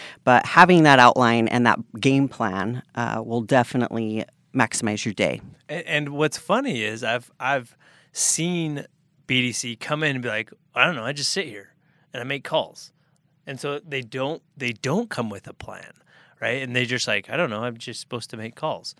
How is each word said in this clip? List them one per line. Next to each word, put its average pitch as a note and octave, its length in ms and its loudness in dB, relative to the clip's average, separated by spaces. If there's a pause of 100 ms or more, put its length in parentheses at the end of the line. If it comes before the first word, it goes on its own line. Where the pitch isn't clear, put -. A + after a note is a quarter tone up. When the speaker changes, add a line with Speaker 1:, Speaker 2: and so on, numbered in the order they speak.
(260)
Speaker 1:
But B2 200 6
having F3 380 8
that C#3 160 10
outline B2 220 10
and A#2 460 2
that A2 120 4 (200)
game C3+ 280 2
plan, A2 540 -4 (140)
uh, A2+ 280 -4
will A#2 180 -2
definitely A2+ 840 0 (300)
maximize A2 500 0
your G#2+ 80 -4
day. D2+ 260 0 (300)
Speaker 2:
And, E3 160 -8
and D3 240 -2
what's D3 300 -2
funny G#3 420 -2
is A2 220 -6
I've, A#2+ 260 -4 (100)
I've B2+ 380 -6 (340)
seen D#3+ 760 -4 (400)
B B2+ 140 0
D B2 100 -2
C A#2 240 -8
come D3+ 260 -6
in D3 140 -2
and B2+ 80 -8
be A#2+ 60 -4
like, G#2+ 220 -8 (220)
"I B2 100 0
don't E3 120 -2
know, A2+ 80 -10
I C3 100 -6
just C#3+ 180 -6
sit F#3+ 140 -4
here G#2 300 -18 (360)
and B2+ 100 -10
I - 20 -8
make C#3 200 -8
calls." - 480 -6 (540)
And C3+ 140 -14
so C#3+ 200 -8
they C#3 220 -10
don't, C3 400 -8 (160)
they B2+ 140 -6
don't E3+ 400 -4
come A2+ 180 -6
with G2 180 -14
a - 60 -18
plan, - 400 -18 (480)
right? A#2+ 220 -4
And B2 120 -8
they B2 100 0
just A#2+ 220 -4
like, G#2 220 -2
"I B2 80 -6
don't D#3 140 -2
know, G#2+ 120 -6
I'm A#2+ 140 -8
just A#2+ 240 -14
supposed - 300 -12
to A#2+ 60 -14
make A2 180 -12
calls." C3 440 -10